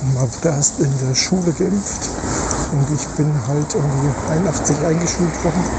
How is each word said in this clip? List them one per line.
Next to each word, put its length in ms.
man 200
wurde 140
erst 320
in 100
der 80
Schule 380
geimpft 560
und 140
ich 80
bin 140
halt 280
irgendwie 580
einundachtzig 520
eingeschult 600
worden. 180